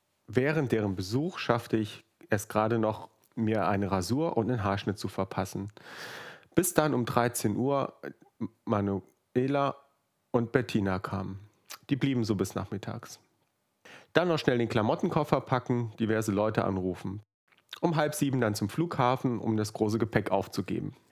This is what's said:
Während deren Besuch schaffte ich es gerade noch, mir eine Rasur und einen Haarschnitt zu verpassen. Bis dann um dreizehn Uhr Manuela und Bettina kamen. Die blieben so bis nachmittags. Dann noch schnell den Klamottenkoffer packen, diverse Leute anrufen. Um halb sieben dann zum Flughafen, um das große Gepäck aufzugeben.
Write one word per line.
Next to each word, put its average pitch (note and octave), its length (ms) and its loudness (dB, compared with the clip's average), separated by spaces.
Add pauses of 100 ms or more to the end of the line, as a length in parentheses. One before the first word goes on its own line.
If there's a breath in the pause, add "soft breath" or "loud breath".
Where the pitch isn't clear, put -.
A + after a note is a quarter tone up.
(320)
Während C#3 380 2
deren G#2 240 2
Besuch A2+ 460 -2
schaffte A#2 360 0
ich - 280 -4 (240)
es G#2 180 0
gerade A2 320 2
noch, A2 300 -2 (260)
mir A2 320 2
eine G2 240 2
Rasur G2+ 460 0
und A2+ 120 2
einen B2 140 0
Haarschnitt G2 340 0
zu - 120 -6
verpassen. G2 640 -4 (840 loud breath)
Bis E3+ 180 2
dann D3+ 220 4
um B2 100 2
dreizehn A#2+ 520 0
Uhr C3+ 380 0 (680)
Manuela B2+ 1080 0 (560)
und A#2 220 2
Bettina G2 480 0
kamen. F#2+ 400 -6 (480)
Die C#3 80 2
blieben B2+ 260 0
so G#2 140 0
bis F#2+ 180 -2
nachmittags. G2+ 640 -8 (960 loud breath)
Dann F3 160 4
noch D#3 100 2
schnell B2 200 2
den A2+ 100 2
Klamottenkoffer C#3+ 720 2
packen, A#2+ 580 -2
diverse A2 320 0
Leute G#2 320 2
anrufen. F#2+ 600 -2 (580)
Um E3+ 160 2
halb D3+ 180 2
sieben C3 260 0
dann G#2+ 140 4
zum G2+ 140 -2
Flughafen, B2+ 720 0
um A2 160 0
das G#2 160 -2
große G#2+ 260 2
Gepäck G#2+ 320 0
aufzugeben. G2 640 -2 (180)